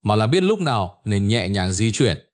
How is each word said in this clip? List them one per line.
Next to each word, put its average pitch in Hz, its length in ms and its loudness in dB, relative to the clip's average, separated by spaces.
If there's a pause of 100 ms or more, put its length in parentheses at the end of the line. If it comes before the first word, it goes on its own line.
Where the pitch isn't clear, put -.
mà 107 140 2
là 110 100 2
biết 170 160 2
lúc 202 180 0
nào 117 440 -4
nên 101 240 0
nhẹ 107 200 0
nhàng 92 240 -2
di 107 200 0
chuyển 101 260 0 (160)